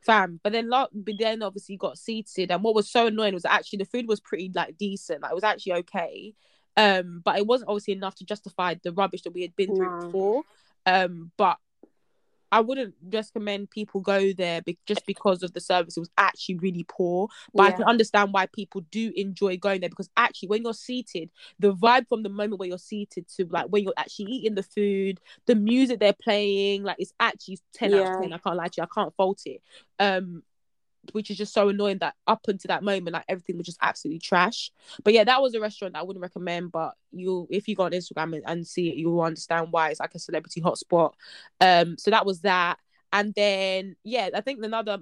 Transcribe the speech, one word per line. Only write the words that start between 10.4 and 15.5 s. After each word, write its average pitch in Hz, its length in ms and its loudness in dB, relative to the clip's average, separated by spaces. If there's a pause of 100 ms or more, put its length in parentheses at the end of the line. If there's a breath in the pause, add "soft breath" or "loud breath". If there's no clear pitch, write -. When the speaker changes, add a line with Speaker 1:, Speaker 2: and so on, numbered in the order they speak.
Speaker 1:
Um, 180 500 0
but 185 220 2 (960)
I 220 100 6
wouldn't 233 340 -2 (180)
recommend 208 560 -6
people 208 320 -6
go 196 320 2
there 175 300 -2
be-, 175 240 -8
just 208 180 -2
because 190 380 0
of 175 100 -8